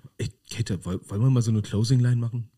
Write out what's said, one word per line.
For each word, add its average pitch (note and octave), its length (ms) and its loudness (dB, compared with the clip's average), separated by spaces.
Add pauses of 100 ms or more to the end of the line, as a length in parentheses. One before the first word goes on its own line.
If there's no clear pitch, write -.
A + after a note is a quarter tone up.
(180)
ey, - 140 -6 (180)
Käthe, G#2 360 -4
woll-, F2+ 220 -4
wollen G#2 140 -4
wir C3 80 4
mal B2 140 4
so A2+ 80 0
eine G#2+ 100 2
Closing-Line A#2+ 540 2
machen? A#2 420 -4